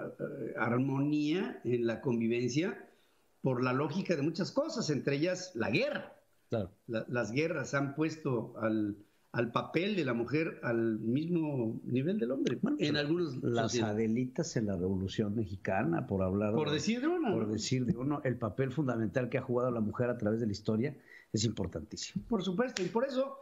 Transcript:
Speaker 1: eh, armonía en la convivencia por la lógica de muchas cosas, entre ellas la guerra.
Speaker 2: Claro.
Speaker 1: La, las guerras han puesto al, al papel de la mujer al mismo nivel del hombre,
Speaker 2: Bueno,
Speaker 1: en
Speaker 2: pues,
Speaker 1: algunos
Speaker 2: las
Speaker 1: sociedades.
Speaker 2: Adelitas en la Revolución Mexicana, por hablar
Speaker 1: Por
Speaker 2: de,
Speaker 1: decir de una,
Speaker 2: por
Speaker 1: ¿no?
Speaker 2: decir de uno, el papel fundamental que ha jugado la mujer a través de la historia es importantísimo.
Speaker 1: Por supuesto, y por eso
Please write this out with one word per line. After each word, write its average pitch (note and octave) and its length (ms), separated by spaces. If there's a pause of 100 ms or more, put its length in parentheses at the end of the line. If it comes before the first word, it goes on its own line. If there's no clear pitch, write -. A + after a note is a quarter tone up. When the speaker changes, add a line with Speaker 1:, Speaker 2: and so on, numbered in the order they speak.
(200)
Speaker 1:
eh, C#3 360
armonía C#3+ 1080
en A#2+ 200
la A2+ 160
convivencia B2 840 (580)
por B2+ 220
la B2+ 80
lógica D#3 420
de C#3 80
muchas D#3+ 300
cosas, C4+ 380
entre C#3 260
ellas F3+ 400
la G#2+ 140
guerra. A#3 460 (320)
Speaker 2:
Claro. G#2 220 (160)
Speaker 1:
La, A2 220
las A#2+ 240
guerras D3 420
han C#3 220
puesto D3+ 640
al, A2 360 (360)
al A#2+ 180
papel F3 460
de E3 80
la B2 100
mujer B2 480
al A2+ 380
mismo C#3 840
nivel C#3+ 360
del A#3 100
hombre, C4+ 320
Speaker 2:
Bueno, D4 160
Speaker 1:
en D3 140
Speaker 2:
pues, D3+ 120
Speaker 1:
algunos D3+ 380
Speaker 2:
las A#2 300
Speaker 1:
sociedades. A2+ 240
Speaker 2:
Adelitas B2+ 600
en A2 100
la G2 100
Revolución G2 580
Mexicana, G#2 720
por G2 160
hablar G2+ 320
Speaker 1:
Por D3+ 140
Speaker 2:
de, D3 60
Speaker 1:
decir G#3 260
de D4 80
una, E4 240
Speaker 2:
por A2 160
Speaker 1:
¿no? G#2+ 40
Speaker 2:
decir B2+ 320
de A2+ 120
uno, C#3+ 260
el B2 160
papel B2 320
fundamental B2 580
que B2+ 100
ha - 40
jugado B2 300
la A#2 80
mujer G#2+ 280
a B2 100
través G#2+ 200
de A#2 80
la G#2 60
historia A2+ 440 (360)
es A2 120
importantísimo. F#2+ 840
Speaker 1:
Por G3+ 160
supuesto, G3+ 360
y F3+ 60
por A3+ 180
eso C4+ 360